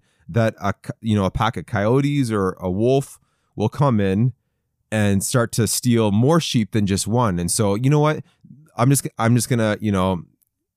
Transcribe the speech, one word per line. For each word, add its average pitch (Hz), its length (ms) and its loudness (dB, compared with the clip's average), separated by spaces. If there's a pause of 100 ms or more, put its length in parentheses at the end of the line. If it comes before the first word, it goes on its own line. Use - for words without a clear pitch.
(280)
that 110 320 0
a 98 140 -4
co-, - 260 -12
you 110 160 -2
know, 98 100 2
a 92 60 0
pack 113 260 -2
of 82 100 -12
coyotes 131 640 0
or 95 220 -2
a 92 180 -6
wolf 123 480 -2 (360)
will 107 140 -2
come 135 300 0
in 101 340 0 (580)
and 101 320 0
start - 300 0
to 110 140 0
steal 113 440 0
more 131 280 4
sheep 113 320 -2
than 104 160 0
just 98 200 -2
one. 107 300 0
And 87 140 -4
so, 101 240 0
you 127 140 0
know 147 100 4
what? 151 240 0 (520)
I'm 120 140 2
just, 139 180 2 (120)
I'm 117 160 4
just 117 120 0
gonna, 113 320 0
you 107 120 -2
know, 92 320 0 (540)